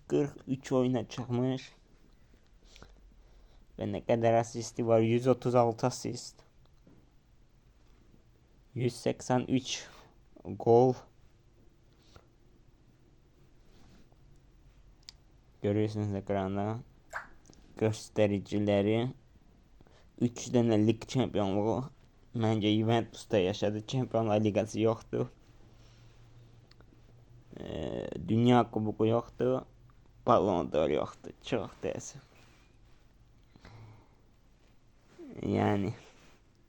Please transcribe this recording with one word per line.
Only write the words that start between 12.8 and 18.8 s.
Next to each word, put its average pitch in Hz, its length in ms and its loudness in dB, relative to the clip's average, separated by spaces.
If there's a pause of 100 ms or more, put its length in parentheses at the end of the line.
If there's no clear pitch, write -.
Görürsünüz 104 540 0
ekranda 101 640 -2 (1000)
göstəriciləri. 104 1300 0 (1120)